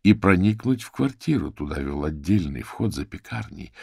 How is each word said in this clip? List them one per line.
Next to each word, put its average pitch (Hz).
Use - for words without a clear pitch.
и 104
проникнуть 107
в -
квартиру. 135
Туда 73
вел 71
отдельный 76
вход 110
за 71
пекарней, -